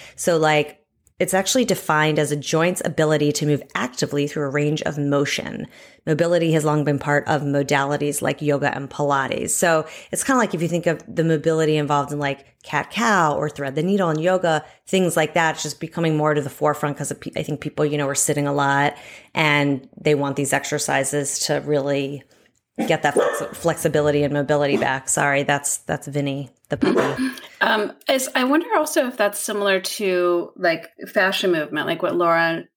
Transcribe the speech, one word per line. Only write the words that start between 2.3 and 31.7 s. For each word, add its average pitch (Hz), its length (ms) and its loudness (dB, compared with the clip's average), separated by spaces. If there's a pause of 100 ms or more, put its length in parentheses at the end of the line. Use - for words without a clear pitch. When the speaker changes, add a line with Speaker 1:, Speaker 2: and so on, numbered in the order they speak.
Speaker 1:
a 151 40 -2
joint's 165 500 0
ability 151 460 2
to 147 160 -2
move 143 160 0 (100)
actively 147 540 -4
through 151 160 -4
a 135 80 -4
range 147 320 0
of 151 160 -4
motion. 143 680 -2 (400)
Mobility 165 460 2
has 156 120 2
long 151 200 2
been 143 160 0
part 147 280 0
of 147 140 0
modalities 143 800 0
like 143 180 -2
yoga 143 360 0
and 135 120 -8
Pilates. 135 640 -2
So 160 380 2 (240)
it's - 120 -6
kinda 262 140 2
like 214 160 0
if 165 80 -2
you 170 60 0
think 170 180 0
of 160 220 0
the - 160 0
mobility 160 520 2
involved 143 360 0
in, 147 80 -6
like, 139 260 -4 (160)
cat-cow 180 760 0
or 151 140 0
thread 139 240 -6
the 151 80 0
needle 185 300 2
in 156 80 0
yoga, 175 440 2 (220)
things 185 320 2
like 156 160 0
that, 160 220 2
it's - 80 -10
just 147 160 -10
becoming 160 360 0
more 151 200 2
to 147 60 0
the 139 100 -6
forefront 147 440 -2
'cause 143 140 -6
of - 100 -8
pe-, - 160 -12
I - 60 -4
think 151 200 -6
people, - 220 -4
you 147 140 0
know, 143 100 0
are 139 60 -2
sitting 143 320 0
a 143 80 0
lot 139 420 2 (380)
and 147 560 2 (100)
they 151 140 2
want 139 220 0
these 143 180 -2
exercises 139 920 -2
to 147 180 -2
really 143 560 -2 (640)
get 156 160 0
that - 140 2
flex-, - 420 -2
flexibility 151 640 2
and 143 100 0
mobility 147 460 2
back. 131 320 -2
Sorry, 143 320 2
that's, 143 360 -2
that's - 280 -6
Vinny, 139 460 -4 (180)
the 143 80 -2
puppy. - 560 0 (260)
Speaker 2:
Um, 220 340 0 (140)
is, 262 280 0
I 262 80 2
wonder 302 320 2
also 311 320 2
if 254 100 -8
that's 202 220 0
similar 202 400 0
to, 175 760 0
like, 165 320 0 (200)
fashion 196 440 2
movement, 151 360 -2